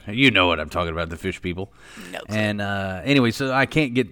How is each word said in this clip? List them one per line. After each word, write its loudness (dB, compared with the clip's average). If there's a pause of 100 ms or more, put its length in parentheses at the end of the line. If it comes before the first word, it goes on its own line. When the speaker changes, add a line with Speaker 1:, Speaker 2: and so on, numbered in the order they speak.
Speaker 1:
You 6
know 6
what 2
I'm -6
talking -2
about, -4
the -8
fish -6
people. -6 (360)
Speaker 2:
No -10
clue. -8
Speaker 1:
And, 0
uh, -4
anyway, 2
so -4
I 2
can't 0
get 0